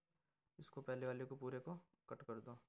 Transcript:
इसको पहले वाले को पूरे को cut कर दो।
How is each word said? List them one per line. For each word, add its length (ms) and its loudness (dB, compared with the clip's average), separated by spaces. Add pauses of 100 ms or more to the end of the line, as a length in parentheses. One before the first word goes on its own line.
(600)
इसको 220 -6
पहले 260 4
वाले 180 4
को 100 -2
पूरे 240 0
को 200 -2 (300)
cut 140 -2
कर 160 -2
दो। 180 -6 (120)